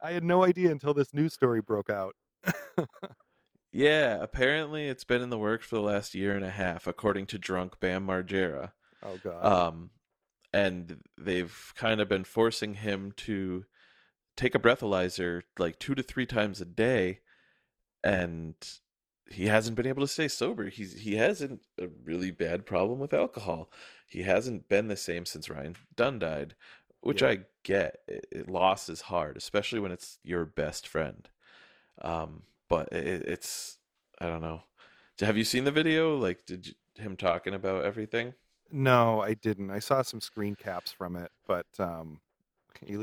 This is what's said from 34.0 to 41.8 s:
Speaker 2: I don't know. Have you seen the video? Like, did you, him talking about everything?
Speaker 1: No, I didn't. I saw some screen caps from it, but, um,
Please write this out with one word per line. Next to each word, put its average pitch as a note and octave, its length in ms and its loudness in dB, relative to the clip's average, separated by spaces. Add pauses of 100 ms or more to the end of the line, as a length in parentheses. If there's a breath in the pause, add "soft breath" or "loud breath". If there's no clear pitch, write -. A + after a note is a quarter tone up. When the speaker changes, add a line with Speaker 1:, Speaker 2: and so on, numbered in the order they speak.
Speaker 2:
I F2 100 -4
don't E2 120 -4
know. D#2+ 220 -8 (580 soft breath)
Have G#2 160 4
you A2 80 4
seen B2+ 200 0
the C#3+ 60 4
video? D#3+ 460 4
Like, F#2+ 300 0
did F#2 220 -10
you, - 40 -16 (220)
him G2+ 240 -10
talking F2+ 360 2
about F#2+ 300 0
everything? A2 480 -2 (380)
Speaker 1:
No, B2 500 6
I G#2+ 140 0
didn't. G2 360 -2
I G2+ 100 -4
saw C3+ 200 2
some A#2+ 220 -4
screen G#2 320 -4
caps F2+ 360 -8
from F2+ 260 -8
it, F2 140 -10 (160)
but, F2+ 200 0 (120)
um, D#2+ 420 -6 (600)